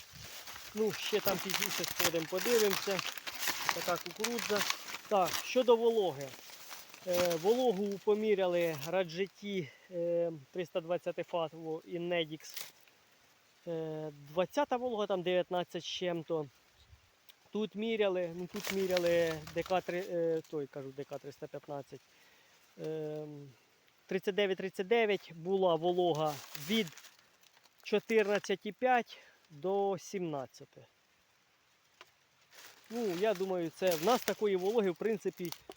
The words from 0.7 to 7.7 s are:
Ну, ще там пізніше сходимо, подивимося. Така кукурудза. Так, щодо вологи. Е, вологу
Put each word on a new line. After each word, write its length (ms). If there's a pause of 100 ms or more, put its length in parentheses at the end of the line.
Ну, 180
ще 280
там 180
пізніше 460
сходимо, 460
подивимося. 720 (720)
Така 240
кукурудза. 640 (460)
Так, 240 (140)
щодо 300
вологи. 520 (800)
Е, 280
вологу 680